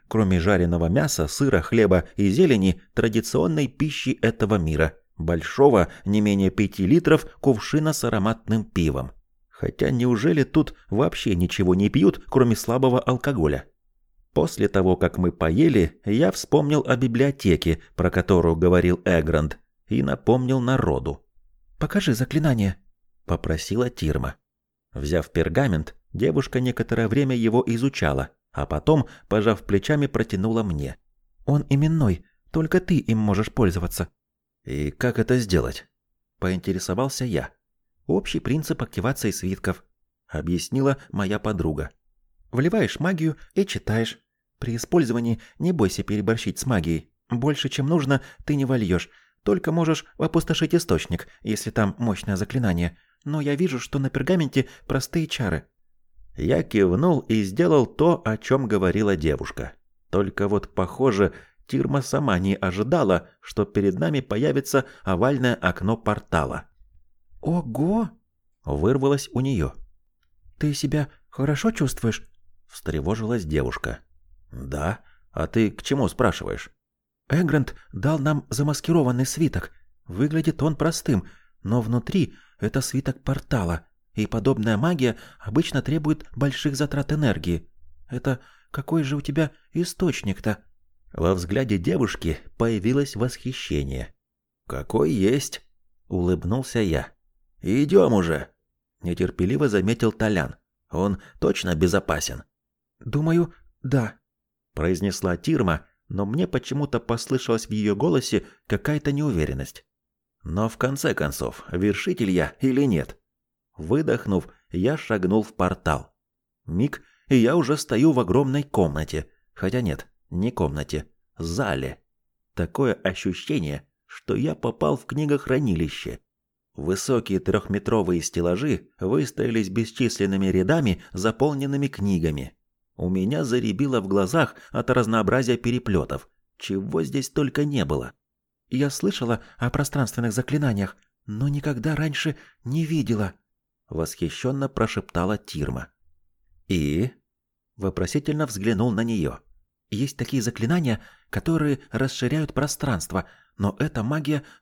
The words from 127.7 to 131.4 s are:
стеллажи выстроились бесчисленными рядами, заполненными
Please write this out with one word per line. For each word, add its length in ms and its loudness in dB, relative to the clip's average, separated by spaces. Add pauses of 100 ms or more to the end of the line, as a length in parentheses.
стеллажи 680 -2 (100)
выстроились 680 -2
бесчисленными 800 0
рядами, 540 2 (120)
заполненными 760 0